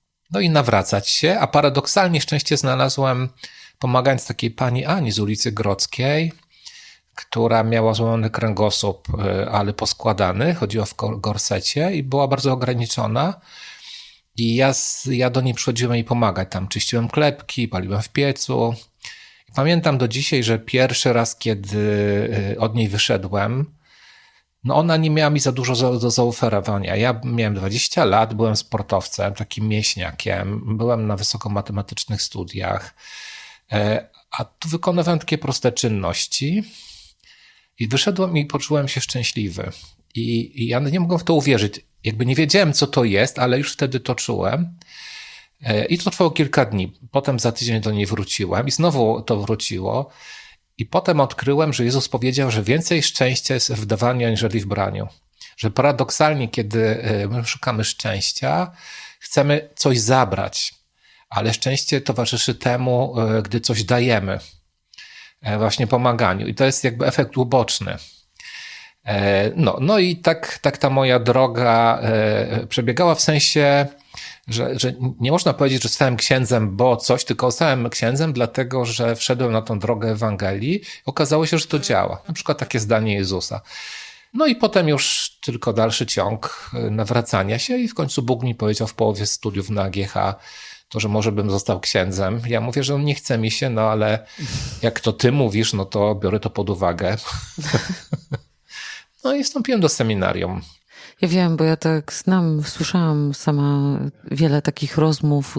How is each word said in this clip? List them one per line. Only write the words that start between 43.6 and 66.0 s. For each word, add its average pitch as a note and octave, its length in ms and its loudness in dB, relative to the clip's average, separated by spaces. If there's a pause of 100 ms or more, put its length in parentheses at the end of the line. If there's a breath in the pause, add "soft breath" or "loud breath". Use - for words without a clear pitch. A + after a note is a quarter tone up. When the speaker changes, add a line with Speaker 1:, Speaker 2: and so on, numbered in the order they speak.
Speaker 1:
wtedy B2+ 280 -2
to B2 140 -4
czułem. A#2+ 640 -2 (840 loud breath)
E, A2 220 -2
i E3+ 140 -2
to F3 120 -4
trwało F3 200 0
kilka C#3+ 340 0
dni. G2+ 280 -4 (180)
Potem C#3 280 -2
za A#2 140 0
tydzień A#2 280 -2
do A2 100 -2
niej G#2 160 -2
wróciłem G2+ 600 -4
i C#3 40 -2
znowu C3+ 520 2
to A2+ 140 0
wróciło. G#2 760 -4 (680 loud breath)
I - 80 -4
potem F3 340 2
odkryłem, C#3 520 2
że B2 120 0
Jezus B2+ 240 0
powiedział, B2+ 420 0
że A2 120 0
więcej D3+ 400 2
szczęścia - 520 0
jest B2 180 -2
w G#2+ 140 -4
dawaniu, A#2+ 400 0
aniżeli A2 340 0
w F#2+ 60 -6
braniu. G2+ 420 -2 (480 loud breath)
Że A2 140 0
paradoksalnie, C3+ 800 2
kiedy, A2 540 0
e, G#2 260 0
my A#2 160 -2
szukamy A2+ 400 -2
szczęścia, C3+ 840 -2 (480 loud breath)
chcemy C#3+ 580 2
coś C3 220 4
zabrać, A2 760 0 (540 soft breath)
ale A2 260 0
szczęście C3+ 460 -2
towarzyszy A#2+ 540 -2
temu, B2 640 0
e, A2 220 2
gdy A2+ 180 -4
coś A2 240 -2
dajemy, A#2 540 2 (1040 loud breath)
e, G#2+ 160 -2
właśnie A2 280 2
pomaganiu. A#2 600 2